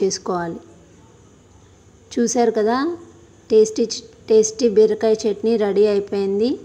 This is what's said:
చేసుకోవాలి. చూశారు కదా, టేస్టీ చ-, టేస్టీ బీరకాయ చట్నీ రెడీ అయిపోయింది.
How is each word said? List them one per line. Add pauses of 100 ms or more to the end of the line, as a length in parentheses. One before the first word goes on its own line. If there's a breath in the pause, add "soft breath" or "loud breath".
చేసుకోవాలి. (1600)
చూశారు
కదా, (760)
టేస్టీ
చ-, (260)
టేస్టీ (100)
బీరకాయ
చట్నీ (100)
రెడీ
అయిపోయింది. (140)